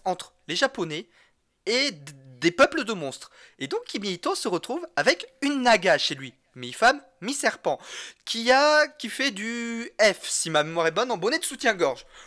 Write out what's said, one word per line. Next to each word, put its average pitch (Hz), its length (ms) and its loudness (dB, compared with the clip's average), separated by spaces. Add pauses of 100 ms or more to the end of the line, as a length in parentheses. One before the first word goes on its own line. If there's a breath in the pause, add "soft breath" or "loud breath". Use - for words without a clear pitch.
entre - 280 -6 (140)
les 147 80 -4
Japonais 175 520 -2 (580 soft breath)
et 254 260 0
d-, 156 220 -18 (260)
des 156 120 2
peuples - 320 4
de 220 100 -4
monstres. 147 380 -8 (280 soft breath)
Et - 80 -6
donc 453 180 -4
Kimihito 202 500 -4
se - 120 -4
retrouve 233 380 -2 (120)
avec 262 280 0 (160)
une 277 200 -2
naga 190 360 6
chez - 180 -2
lui, 135 180 -14 (220)
mi-femme, 220 460 2 (200)
mi-serpent, 214 580 -2 (460 loud breath)
qui 233 260 0
a, 294 360 6
qui 302 200 -10
fait 269 240 -2
du 233 580 -6 (120)
F, 208 260 4
si - 220 -2
ma 151 140 4
mémoire 165 240 0
est 160 40 2
bonne, 220 180 0
en 226 80 -2
bonnet 233 220 0
de 330 60 -4
soutien-gorge. 180 600 0 (220 loud breath)